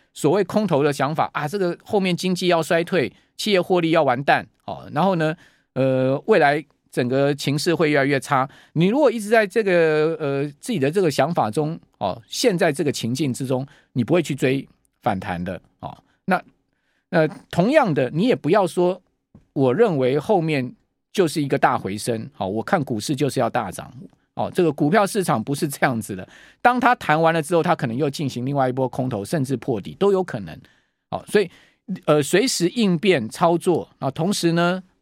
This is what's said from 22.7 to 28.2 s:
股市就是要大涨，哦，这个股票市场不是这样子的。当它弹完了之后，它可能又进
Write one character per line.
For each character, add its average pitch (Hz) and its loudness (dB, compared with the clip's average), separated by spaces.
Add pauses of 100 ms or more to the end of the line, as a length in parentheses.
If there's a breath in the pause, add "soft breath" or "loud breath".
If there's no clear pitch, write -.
股 123 -4
市 131 -4
就 135 -2
是 127 -6
要 117 0
大 110 -4
涨， - -14 (440)
哦， 104 -4
这 185 2
个 160 4
股 151 0
票 202 2
市 185 -4
场 127 0
不 139 -4
是 160 -2
这 147 -2
样 123 0
子 104 -8
的。 92 -12 (320 loud breath)
当 247 2
它 240 2
弹 156 0
完 165 4
了 165 0
之 151 -4
后， 165 4
它 165 2
可 143 -4
能 113 -4
又 143 -2
进 139 -4